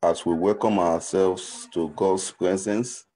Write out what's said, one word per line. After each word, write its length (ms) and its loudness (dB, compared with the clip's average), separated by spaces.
as 240 2
we 80 2
welcome 440 2
ourselves 920 0
to 180 -2
God's 400 0
presence 720 -2